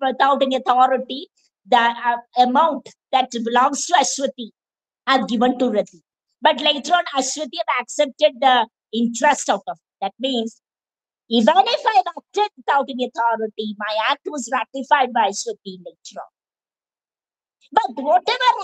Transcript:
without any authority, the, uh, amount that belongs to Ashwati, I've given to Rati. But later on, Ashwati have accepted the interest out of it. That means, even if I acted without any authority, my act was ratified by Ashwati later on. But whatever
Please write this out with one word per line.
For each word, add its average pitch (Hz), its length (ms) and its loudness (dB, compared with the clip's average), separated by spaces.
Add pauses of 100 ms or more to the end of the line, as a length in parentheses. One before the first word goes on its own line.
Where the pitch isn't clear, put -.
without 269 400 2
any 254 140 0
authority, 254 720 0 (380)
the, 240 120 4
uh, 233 400 0 (200)
amount 269 520 2 (220)
that 254 200 0
belongs 240 560 0
to - 60 0
Ashwati, 254 560 -2 (580)
I've 254 200 2
given 247 320 2
to 254 100 2
Rati. 196 320 -4 (400)
But 311 200 2
later 294 320 0
on, 349 100 2 (120)
Ashwati 277 420 -4
have 277 240 -4
accepted 294 580 0
the 247 280 4 (260)
interest 240 560 0
out 202 180 -2
of 170 100 -10
it. - 240 -20
That 196 180 -6
means, 233 420 -4 (680)
even 233 280 4
if 466 280 2
I 415 180 4 (140)
acted 403 400 -4
without 277 320 0
any 247 160 -4
authority, 220 720 -4
my 214 200 -6 (120)
act 285 160 -2
was - 260 -8
ratified 254 640 -2
by 226 160 0
Ashwati 202 560 -10
later 170 320 -20
on. 135 140 -18 (1400)
But 285 320 -2
whatever 427 460 0 (140)